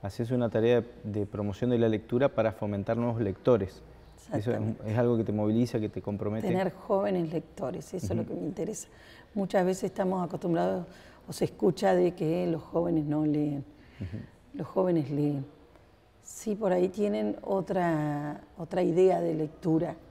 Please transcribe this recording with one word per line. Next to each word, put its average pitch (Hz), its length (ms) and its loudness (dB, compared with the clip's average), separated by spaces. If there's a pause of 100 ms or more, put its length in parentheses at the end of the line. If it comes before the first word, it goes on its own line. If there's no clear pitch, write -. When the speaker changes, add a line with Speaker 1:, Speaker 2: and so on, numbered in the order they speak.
Speaker 1:
haces 113 280 -4
una 123 180 2
tarea 117 340 4 (200)
de 104 220 -2
promoción 104 460 -2
de 120 80 4
la 117 100 6
lectura 117 400 2
para 110 220 2
fomentar 104 440 -2
nuevos 117 240 -2
lectores. 98 640 2 (460)
Eso - 20 -20
es, 220 60 -6
Speaker 2:
Exactamente. 107 560 -2
Speaker 1:
es 107 60 0
algo 120 200 4
que 113 60 2
te 104 80 -2
moviliza, 110 480 2
que 107 100 -2
te 98 120 -10
compromete. 104 460 -4
Speaker 2:
Tener 180 240 0
jóvenes 190 640 -2
lectores, - 600 -8
eso 185 120 -6
es 98 100 -2
lo 110 60 0
Speaker 1:
Ujú. - 120 -6
Speaker 2:
que 180 60 -6
me 175 60 -6
interesa. - 420 -6 (460)
Muchas 196 320 2
veces 185 200 0
estamos 185 380 -2
acostumbrados, 175 600 -2 (420)
o 175 60 -10
se - 120 0
escucha 190 500 2
de 180 180 4
que 175 320 0
los 165 160 0
jóvenes 165 440 0
no 151 200 0
leen. 147 400 0 (340)
Speaker 1:
Ujú. 92 180 -8 (360)
Speaker 2:
Los 185 140 -8
jóvenes 175 420 2
leen. 147 340 0 (760)
Sí, - 340 -6
por 202 160 0
ahí 180 180 4
tienen 208 520 -2
otra, 175 1000 0 (160)
otra 185 260 -2
idea 175 380 4
de 170 120 0
lectura 160 640 0 (160)